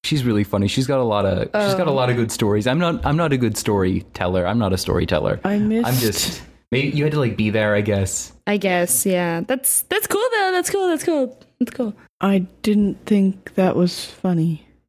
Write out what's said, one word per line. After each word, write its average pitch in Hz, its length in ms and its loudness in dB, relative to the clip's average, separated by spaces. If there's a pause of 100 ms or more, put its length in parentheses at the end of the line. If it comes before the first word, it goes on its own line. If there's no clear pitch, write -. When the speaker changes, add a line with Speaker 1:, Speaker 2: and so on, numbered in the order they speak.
Speaker 1:
she's 147 220 -2
really 107 180 2
funny. 101 240 0
She's 131 200 0
got 135 120 0
a 127 40 2
lot 104 220 2
of, 104 180 0
she's 202 320 0
got 180 120 0
a 151 40 0
Speaker 2:
Oh. - 20 0
Speaker 1:
lot 127 160 2
of 123 80 0
good 113 140 0
stories. 104 360 0
I'm 127 120 2
not, 170 260 0
I'm 147 120 2
not 165 160 2
a 135 40 2
good 113 200 0
storyteller. 92 880 0
I'm 104 140 0
not 98 140 2
a 92 40 0
storyteller. 90 680 0
Speaker 3:
I 202 140 0
missed 214 300 0
Speaker 1:
I'm 131 80 0
just, 196 460 -2 (300)
maybe 139 260 0
you 143 80 2
had 147 80 0
to, 151 60 0
like, 113 180 0
be 107 120 0
there, 107 260 2
I 104 60 4
guess. 98 500 -2 (140)
Speaker 2:
I 208 120 0
guess, 180 480 0
yeah. 175 360 0
That's, - 420 -2
that's 427 240 -4
cool 415 240 0
though. 403 200 0
That's 359 180 -2
cool. 392 180 0
That's 330 160 0
cool. 277 360 -2 (200)
That's 240 120 -2
cool. 220 220 -6 (280)
Speaker 3:
I 196 180 4 (220)
didn't 208 440 0
think 196 500 0
that 185 200 2
was 175 300 0
funny. 165 600 -2 (220)